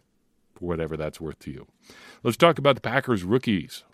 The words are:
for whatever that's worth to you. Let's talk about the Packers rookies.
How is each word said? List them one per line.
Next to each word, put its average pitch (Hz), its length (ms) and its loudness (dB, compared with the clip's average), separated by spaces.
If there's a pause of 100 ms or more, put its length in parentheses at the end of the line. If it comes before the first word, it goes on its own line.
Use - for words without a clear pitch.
(540)
for 90 120 -10
whatever 80 300 -4
that's 76 240 -8
worth 76 200 -10
to 76 100 -12
you. 65 160 -16 (560)
Let's 117 140 0
talk 170 220 6
about 139 180 4
the - 40 -14
Packers 117 440 0
rookies. 101 580 0 (120)